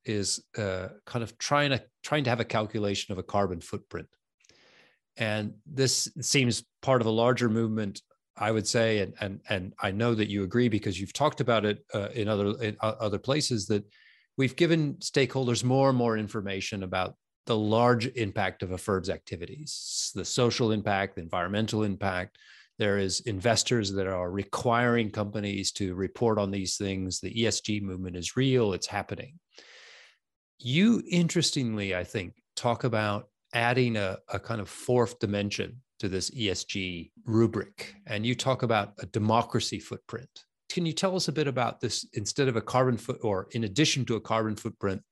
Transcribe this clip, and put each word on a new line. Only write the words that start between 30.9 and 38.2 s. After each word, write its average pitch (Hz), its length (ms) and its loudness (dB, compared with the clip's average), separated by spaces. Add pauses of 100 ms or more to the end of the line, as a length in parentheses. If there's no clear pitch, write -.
interestingly, 131 840 2
I 90 80 0
think, 90 320 -6 (220)
talk 117 280 0
about 107 440 0 (240)
adding 120 440 2
a, 98 200 -2 (160)
a 98 80 -2
kind 113 200 -6
of 95 80 -8
fourth - 500 0
dimension 101 640 -2 (160)
to 104 100 -4
this 90 260 -4
E 110 160 0
S 90 140 -4
G 90 480 -6 (140)
rubric, 113 680 0 (120)
and 107 180 -4